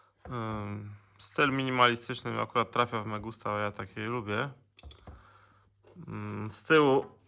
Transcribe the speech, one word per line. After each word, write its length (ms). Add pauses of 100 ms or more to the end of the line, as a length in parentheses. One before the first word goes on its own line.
(280)
Ym, 680 (240)
styl 340
minimalistyczny 920
akurat 300
trafia 320
w 20
me 140
gusta, 400
ja 120
takiej 340
lubię. 440 (1600)
Ym, 420
z 140
tyłu 420 (220)